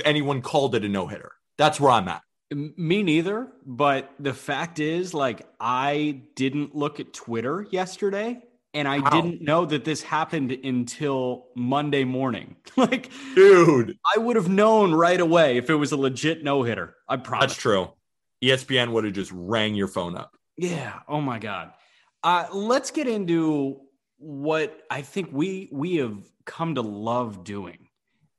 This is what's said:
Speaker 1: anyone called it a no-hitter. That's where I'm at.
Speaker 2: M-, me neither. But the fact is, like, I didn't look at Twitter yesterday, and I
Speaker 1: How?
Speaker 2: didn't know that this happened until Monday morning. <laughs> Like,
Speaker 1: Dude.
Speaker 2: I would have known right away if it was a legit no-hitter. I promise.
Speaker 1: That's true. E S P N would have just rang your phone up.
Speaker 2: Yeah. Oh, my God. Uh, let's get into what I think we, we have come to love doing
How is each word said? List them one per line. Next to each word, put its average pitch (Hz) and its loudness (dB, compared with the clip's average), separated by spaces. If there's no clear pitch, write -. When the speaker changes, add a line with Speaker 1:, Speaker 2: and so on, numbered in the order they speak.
Speaker 1:
anyone 143 0
called 135 0
it 107 -2
a 104 -4
no-hitter. 95 -6
That's 147 2
where 139 6
I'm 107 4
at. 82 -8
Speaker 2:
M-, 147 -8
me 180 0
neither. 185 0
But 135 -2
the 139 -4
fact 151 -8
is, 165 -4
like, 135 -4
I 139 -2
didn't 139 -4
look 147 -4
at 131 -14
Twitter 123 -6
yesterday, 196 -4
and 147 -2
I 139 0
Speaker 1:
How? 139 0
Speaker 2:
didn't 165 2
know 160 2
that 147 -2
this 156 -4
happened 156 -4
until 127 -4
Monday 139 0
morning. 127 -4
<laughs> - -8
Like, 262 2
Speaker 1:
Dude. 165 8
Speaker 2:
I 220 2
would 233 0
have 185 2
known 208 6
right 170 4
away 165 4
if 123 0
it 160 4
was 147 0
a 147 0
legit 139 -2
no-hitter. 117 -2
I 127 -2
promise. 123 0
Speaker 1:
That's - -10
true. 95 0
E 127 4
S 131 0
P 135 -2
N 120 0
would 113 0
have 104 -4
just 95 -6
rang 107 -2
your 98 0
phone 87 -6
up. - -16
Speaker 2:
Yeah. 156 -8
Oh, 147 -4
my 135 -6
God. 95 -10
Uh, 170 0
let's 220 -2
get 302 -4
into 160 0
what 151 -4
I 135 -6
think 165 -8
we, 190 -4
we 156 -4
have 117 -4
come 165 -6
to 127 0
love 107 -4
doing 98 -12